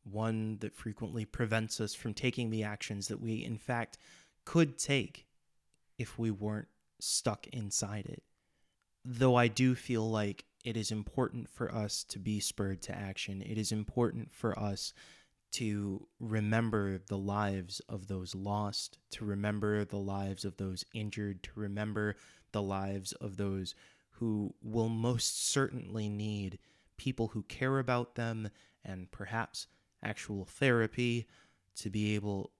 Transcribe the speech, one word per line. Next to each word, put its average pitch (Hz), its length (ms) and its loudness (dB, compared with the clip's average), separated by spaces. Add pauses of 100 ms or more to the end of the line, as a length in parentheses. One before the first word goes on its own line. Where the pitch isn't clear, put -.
one 110 560 0
that 107 160 -8
frequently 110 500 -6
prevents 110 560 -2
us 104 140 -2
from 110 180 -4
taking 120 380 0
the 110 120 0
actions 104 440 -4
that 107 120 -6
we, 113 240 -2
in 113 140 -4
fact, 117 400 -4 (480)
could 165 320 6
take - 500 0 (720)
if - 220 -6
we 113 100 2
weren't 104 400 -2 (300)
stuck - 480 0
inside 104 580 -2
it. - 180 -10 (800)
Though 127 320 6
I 120 120 8
do 127 280 6
feel 113 340 0
like 104 360 0 (180)
it 113 140 -2
is 110 140 -2
important 113 580 -2
for - 240 -4
us 107 320 -2
to - 140 -8
be 104 200 0
spurred 95 440 -2
to - 120 -6
action, 98 460 -6
it 107 160 -4
is 110 160 0
important 110 600 0
for - 240 -2
us 101 360 -2 (580)
to 104 560 -2 (120)
remember 107 800 2
the 98 200 -4
lives 98 640 0
of 95 260 -8
those 92 260 -4
lost, 101 640 -2 (140)
to - 120 -8
remember 104 640 2
the 101 140 -4
lives 98 460 -2
of 95 120 -6
those 95 260 -2 (100)
injured, 104 500 -4
to - 160 -12
remember 104 560 0 (380)
the 104 80 2
lives 98 520 -2
of 98 240 -6
those 98 380 0 (340)
who 107 520 0
will 113 280 2
most 117 580 2
certainly 110 600 0
need 104 480 -2 (400)
people 117 320 0
who 107 140 -4
care 131 340 0
about 123 380 2
them 113 340 -2 (340)
and 92 280 -10
perhaps - 560 -4 (340)
actual 104 440 -4
therapy 120 800 4 (480)
to - 160 -6
be 107 240 4
able 101 440 -2